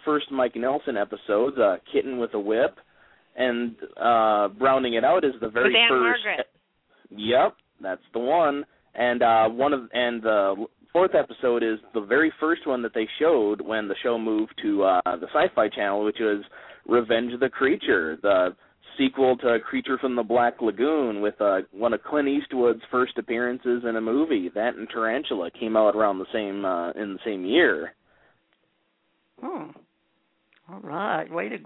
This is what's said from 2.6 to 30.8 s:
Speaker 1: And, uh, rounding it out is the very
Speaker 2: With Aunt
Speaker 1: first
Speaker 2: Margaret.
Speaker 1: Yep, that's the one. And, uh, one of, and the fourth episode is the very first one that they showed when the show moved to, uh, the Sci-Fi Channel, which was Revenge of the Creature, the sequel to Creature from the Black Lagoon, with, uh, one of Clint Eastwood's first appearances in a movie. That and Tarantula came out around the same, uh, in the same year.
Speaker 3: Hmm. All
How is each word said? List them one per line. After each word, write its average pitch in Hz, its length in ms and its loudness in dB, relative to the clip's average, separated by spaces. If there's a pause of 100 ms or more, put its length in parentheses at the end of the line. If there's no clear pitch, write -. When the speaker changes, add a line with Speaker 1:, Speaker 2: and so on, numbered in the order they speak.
Speaker 1:
And, 120 400 -2 (220)
uh, 110 520 2 (120)
rounding 131 340 2
it 113 100 0
out 165 200 4
is 135 160 0
the 113 80 -6
very 120 220 0
Speaker 2:
With 127 60 2
Aunt 233 140 6
Speaker 1:
first 240 340 2
Speaker 2:
Margaret. 175 220 -4 (640)
Speaker 1:
Yep, 117 460 0 (240)
that's 92 220 -8 (100)
the 117 80 -6
one. 143 440 0 (300)
And, 120 280 0
uh, 113 260 6
one 131 240 0
of, 127 200 -4
and 120 300 -2
the 104 440 2 (260)
fourth 180 220 4
episode 120 480 0
is 113 160 -2 (140)
the 113 80 -4
very 131 400 2
first 160 260 -2
one 127 160 -2
that 113 120 -6
they 110 120 -2 (140)
showed 113 400 2
when 107 260 -4
the 95 160 -6
show 120 160 0
moved 110 440 -2
to, 104 200 0
uh, 90 340 4
the 85 120 -10
Sci-Fi 151 400 2
Channel, 101 340 -2
which 104 160 -2
was 104 240 0 (440)
Revenge 117 460 2
of 123 60 -8
the 127 120 0
Creature, 101 720 0
the 92 340 2 (400)
sequel 131 400 2
to 120 240 2
Creature 131 380 -4
from 127 180 -4
the 120 80 0
Black 120 360 0
Lagoon, 120 600 0
with, 104 200 -2
uh, 98 200 2 (100)
one 113 220 -2
of 107 100 -2
Clint 147 240 -2
Eastwood's 131 640 0
first 123 280 -2
appearances 120 680 -4
in 113 100 -2
a 113 60 -2
movie. 113 480 0
That 107 260 -2
and 110 140 -12
Tarantula 113 640 -4
came 110 240 -4
out 107 180 6
around 104 240 2
the 95 140 -8
same, 101 320 -4
uh, 87 280 -4
in 101 200 -8
the 90 120 -12
same 98 200 -6
year. 104 480 2 (1500)
Speaker 3:
Hmm. 247 300 -12 (1000)
All 190 120 -18